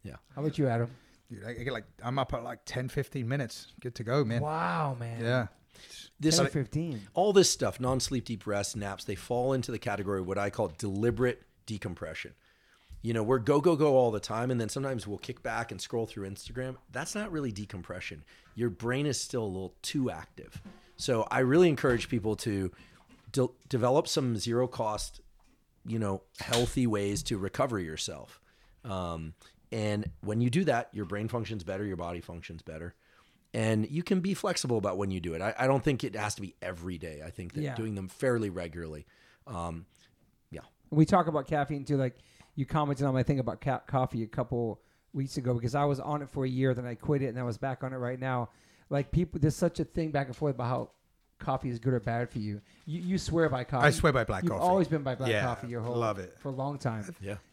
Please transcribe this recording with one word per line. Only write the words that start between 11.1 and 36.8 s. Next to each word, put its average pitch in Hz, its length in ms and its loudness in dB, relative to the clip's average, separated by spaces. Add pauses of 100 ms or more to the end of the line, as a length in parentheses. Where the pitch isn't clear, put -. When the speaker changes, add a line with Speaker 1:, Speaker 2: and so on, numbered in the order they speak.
Speaker 1:
decompression. 87 680 -8 (720)
You 117 100 0
know, 113 100 2
we're 127 160 4
go, 143 220 6
go, 170 140 6
go 147 220 6
all 120 140 6
the 107 80 0
time, 117 300 -2
and 127 100 2
then 110 100 -2
sometimes 135 360 -4
we'll 104 140 -6
kick - 240 -10
back 113 280 -4
and 95 100 -10
scroll 117 240 -2
through 101 240 -8
Instagram. 127 480 -8 (140)
That's 143 240 -6
not 208 160 -4
really 143 200 -2
decompression. 92 720 -10 (320)
Your 117 140 0
brain 123 360 -2
is 139 160 0
still 120 220 -4
a - 20 -2
little 95 380 -6
too 131 260 0
active. - 520 -12 (360)
So 113 320 2
I 123 100 2
really 151 300 8
encourage 127 400 2
people 107 280 0
to 98 340 0 (600)
de-, 127 180 2 (180)
develop 127 400 4
some 123 300 0
zero-cost, 117 840 -2 (680)
you 113 140 -2
know, 98 220 0 (180)
healthy 123 480 2
ways 104 360 0
to 113 140 -2
recover 110 420 0
yourself. 78 600 -8 (460)
Um, 85 480 -6 (380)
and 107 380 -2 (120)
when 107 180 -2
you 123 100 4
do 170 160 2
that, 120 280 2
your 101 120 -4
brain 104 220 -4
functions 110 360 -4
better, 95 200 -4
your 95 140 -4
body 87 240 -6
functions 82 400 -12
better. 82 320 -10 (640)
And 110 340 2
you 151 120 -2
can 185 200 2
be 190 120 0
flexible 147 440 0
about 95 200 0
when 98 140 0
you 92 80 -2
do 82 140 -4
it. 82 80 -4
I, 107 180 0
I 131 80 4
don't 135 160 4
think 135 200 2
it 107 120 -4
has 104 200 -2
to - 60 -12
be 95 200 -10
every 90 360 -6